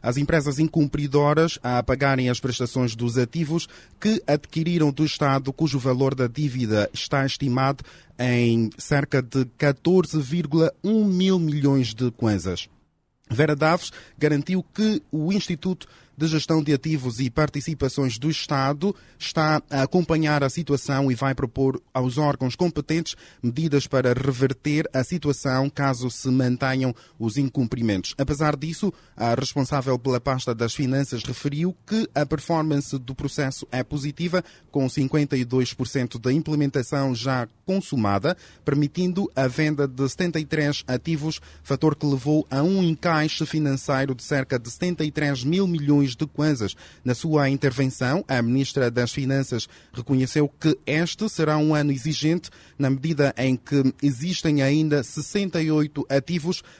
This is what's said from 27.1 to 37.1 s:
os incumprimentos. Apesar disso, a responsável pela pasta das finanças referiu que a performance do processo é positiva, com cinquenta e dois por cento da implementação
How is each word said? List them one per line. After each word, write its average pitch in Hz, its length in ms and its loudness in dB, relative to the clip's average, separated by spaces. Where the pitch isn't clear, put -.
os 113 160 -2
incumprimentos. 117 840 0
Apesar 147 380 0
disso, 165 380 -4
a 117 180 2
responsável 131 640 0
pela 123 220 0
pasta 131 340 -2
das 113 180 -2
finanças 131 480 -2
referiu 147 540 -4
que 220 300 0
a 147 100 2
performance 151 720 -2
do 127 160 -8
processo 139 560 -4
é 127 140 -4
positiva, 156 580 -4
com 135 160 0
cinquenta 143 480 0
e 127 80 0
dois 127 300 0
por 127 120 -4
cento 123 320 -4
da 123 140 -2
implementação 143 840 0